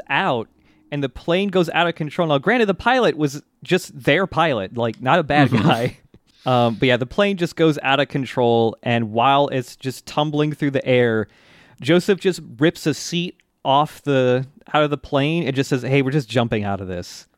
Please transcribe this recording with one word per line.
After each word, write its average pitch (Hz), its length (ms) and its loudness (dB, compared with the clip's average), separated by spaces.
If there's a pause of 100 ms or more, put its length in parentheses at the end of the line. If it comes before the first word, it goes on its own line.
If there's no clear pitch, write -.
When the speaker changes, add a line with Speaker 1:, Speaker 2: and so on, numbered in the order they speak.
(100)
Speaker 1:
out 143 380 -2 (420)
and 143 120 -4
the 135 60 -2
plane 180 400 -2
goes 180 220 0
out 165 180 0
of 165 60 -4
control. 160 340 -4
Now, 143 100 2
granted, 226 280 0
the 196 80 0
pilot 233 420 0
was 147 260 -2 (200)
just - 360 -2
their 175 280 2
pilot, 131 500 -2
like, 117 240 -2
not 131 180 2
a 175 40 2
bad 143 260 2
Speaker 2:
Mm-hmm. 117 180 0
Speaker 1:
guy. 123 360 0
<laughs> - 40 -20 (380)
Um, 120 300 2
but 131 140 0
yeah, 123 80 4
the 123 100 -4
plane 202 300 0
just 170 200 -4
goes 160 260 2
out 135 180 0
of 139 80 -2
control, 117 760 0
and 117 300 -2
while 135 360 2
it's - 280 -6
just - 300 -10
tumbling 151 460 -2
through 143 200 -2
the 135 140 -4
air, 120 420 2 (520)
Joseph 175 400 2
just 180 200 -2 (180)
rips 160 280 0
a 151 80 0
seat 175 440 -6 (260)
off 143 380 2
the, 131 420 2 (300)
out 151 80 4
of 147 80 0
the 143 80 -2
plane 147 460 -2
and 127 100 -2
just 135 160 -2
says, 131 120 0
"Hey, 135 200 2
we're 131 80 -2
just 143 180 -2
jumping 117 360 0
out 101 160 -4
of 95 80 -10
this. 90 380 -10 (120)